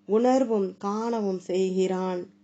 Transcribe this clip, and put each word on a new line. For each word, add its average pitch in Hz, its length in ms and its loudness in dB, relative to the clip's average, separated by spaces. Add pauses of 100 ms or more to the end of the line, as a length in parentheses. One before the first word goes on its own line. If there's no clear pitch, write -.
உணர்வும் 226 680 2
காணவும் 208 640 -2
செய்கிறான். 185 800 0 (220)